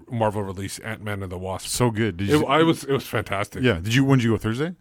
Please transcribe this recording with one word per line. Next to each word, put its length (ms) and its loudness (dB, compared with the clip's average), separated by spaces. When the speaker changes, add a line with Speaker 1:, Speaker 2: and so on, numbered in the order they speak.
Speaker 1:
Marvel 320 0
release, 380 -8
Ant-Man 420 -8
and 100 -8
the 60 -8
Wasp. 300 -8
Speaker 2:
So 220 2
good. 260 0
Did 140 -2
Speaker 1:
It, 20 4
Speaker 2:
you 140 4
Speaker 1:
I 160 4
was, 220 2
it 80 -2
was 140 -2
fantastic. 560 -4
Speaker 2:
Yeah. 180 2
Did 140 -2
you, 100 6
when 140 6
did 60 4
you 80 2
go, 60 4
Thursday? 420 -4